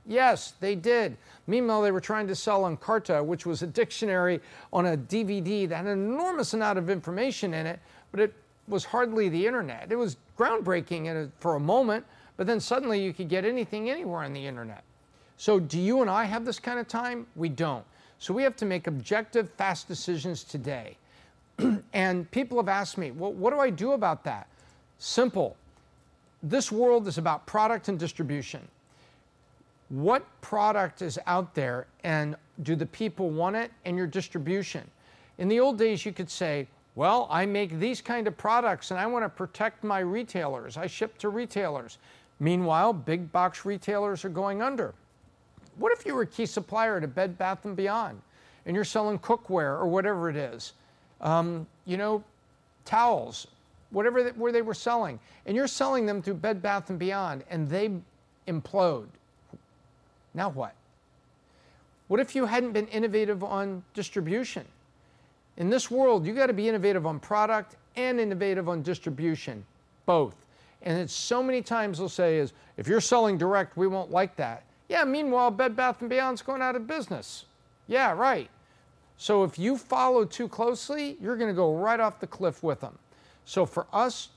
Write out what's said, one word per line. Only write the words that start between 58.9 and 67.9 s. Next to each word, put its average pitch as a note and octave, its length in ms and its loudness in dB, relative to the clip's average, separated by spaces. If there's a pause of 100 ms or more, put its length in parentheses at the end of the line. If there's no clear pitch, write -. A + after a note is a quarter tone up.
Now F#3 140 -2
what? C3 260 -6 (1300)
What G3 100 4
if C4+ 160 0
you C4 120 2
hadn't A#3+ 260 0
been G#3 160 0
innovative G#3+ 560 0
on G3 400 -4 (100)
distribution? F#3+ 720 -4 (920)
In F3 120 0
this A#3+ 220 2
world, A#3+ 340 4
you G#3+ 80 -2
gotta C4 180 4
be G#3 160 0
innovative G3 380 2
on D#3 140 -4
product G#3+ 560 0 (180)